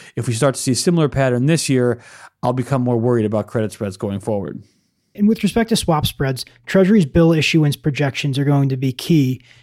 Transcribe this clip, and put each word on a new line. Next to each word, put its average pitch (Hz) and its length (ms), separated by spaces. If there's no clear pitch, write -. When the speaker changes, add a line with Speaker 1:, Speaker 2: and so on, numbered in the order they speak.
Speaker 1:
if 123 120
we 117 60
start 131 200
to - 60
see 135 120
a 113 40
similar 170 320
pattern 127 380
this 160 220
year, 123 320
I'll 123 100
become 127 300
more 123 160
worried 117 260
about 104 220
credit 110 260
spreads 98 240
going 101 240
forward. 101 420
Speaker 2:
And 208 140
with 226 140
respect 220 280
to 226 60
swap 151 300
spreads, 135 380
Treasury's 190 400
bill 165 260
issuance 156 440
projections 143 640
are 139 80
going 139 220
to 131 80
be 131 160
key, 131 500